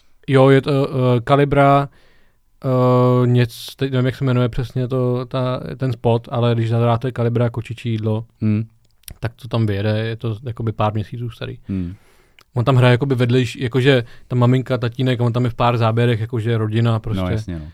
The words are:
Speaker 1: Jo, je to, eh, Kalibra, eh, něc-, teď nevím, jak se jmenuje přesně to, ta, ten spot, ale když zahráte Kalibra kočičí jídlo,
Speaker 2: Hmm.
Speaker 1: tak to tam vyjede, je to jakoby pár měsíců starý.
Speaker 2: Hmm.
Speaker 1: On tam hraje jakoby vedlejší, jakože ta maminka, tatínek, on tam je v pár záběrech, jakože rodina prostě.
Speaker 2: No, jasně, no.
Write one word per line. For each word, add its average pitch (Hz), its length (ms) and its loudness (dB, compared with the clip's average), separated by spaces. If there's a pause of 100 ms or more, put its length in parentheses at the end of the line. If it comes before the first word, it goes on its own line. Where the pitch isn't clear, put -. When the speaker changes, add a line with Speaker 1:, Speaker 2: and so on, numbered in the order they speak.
(280)
Speaker 1:
Jo, 135 220 6
je - 120 6
to, 139 280 0
eh, 127 320 2
Kalibra, 139 680 2 (760)
eh, 127 640 4
něc-, 120 480 0
teď 139 160 -4
nevím, 127 140 0
jak 127 100 -2
se 139 100 -4
jmenuje 123 240 0
přesně 127 380 -4
to, 123 380 -2
ta, 127 360 -4 (160)
ten 131 160 -4
spot, 117 380 0
ale 120 240 0
když 113 140 -2
zahráte 117 420 0
Kalibra 117 380 -2
kočičí 117 420 -8
jídlo, 110 340 -4 (160)
Speaker 2:
Hmm. 107 220 0 (560)
Speaker 1:
tak 120 160 -6
to - 120 -20
tam 113 180 -2
vyjede, 104 340 -2
je 113 160 -6
to 110 280 -6
jakoby 113 280 -6
pár 107 220 -2
měsíců 117 360 -8
starý. 117 280 -12 (120)
Speaker 2:
Hmm. 92 240 -6 (600)
Speaker 1:
On 120 120 -2
tam 135 100 2
hraje 123 160 6
jakoby 131 240 2
vedlejší, 123 480 0
jakože 127 400 2 (240)
ta - 80 -6
maminka, 123 420 2
tatínek, 120 440 -2
on 120 120 0
tam 123 100 0
je 123 60 0
v 113 60 -6
pár 120 220 0
záběrech, 117 420 2
jakože 113 380 -2
rodina 110 420 0
prostě. 104 240 -4
Speaker 2:
No, 90 60 -2
jasně, 98 300 -6
no. 76 140 -14